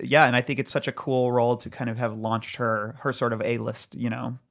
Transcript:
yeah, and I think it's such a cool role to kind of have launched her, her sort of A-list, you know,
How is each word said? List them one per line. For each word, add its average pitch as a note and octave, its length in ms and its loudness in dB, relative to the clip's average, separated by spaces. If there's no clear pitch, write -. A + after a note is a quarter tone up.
yeah, C#3+ 260 6
and B2 80 4
I B2 60 4
think C3 180 -2
it's C3 140 -4
such C#3+ 160 0
a C3 40 -4
cool B2+ 380 2
role A#2+ 280 4
to A2+ 120 -12
kind A#2+ 180 -6
of A2+ 100 -4
have A2+ 200 -2
launched A2+ 380 -2
her, A2 420 -2
her C3+ 140 -2
sort A#2+ 200 0
of A2 100 -2
A-list, A#2 520 -4
you A#2+ 160 -2
know, B2 260 -6